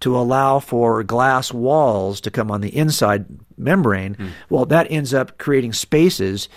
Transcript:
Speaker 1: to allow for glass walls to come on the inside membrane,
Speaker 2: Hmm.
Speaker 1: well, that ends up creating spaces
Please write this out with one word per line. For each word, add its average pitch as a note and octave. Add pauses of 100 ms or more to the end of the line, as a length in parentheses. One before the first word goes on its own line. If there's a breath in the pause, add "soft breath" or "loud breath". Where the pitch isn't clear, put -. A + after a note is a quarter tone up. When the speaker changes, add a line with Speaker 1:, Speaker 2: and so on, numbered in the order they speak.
Speaker 1:
to B2+
allow C3+
for A#2
glass B2+
walls A#2+
to G#2+
come G#2+
on G#2
the G2+
inside B2+ (320)
membrane, G#2+
Speaker 2:
Hmm. G2 (220 loud breath)
Speaker 1:
well, B2+
that D3+
ends C#3+
up C3
creating C3+
spaces G#2+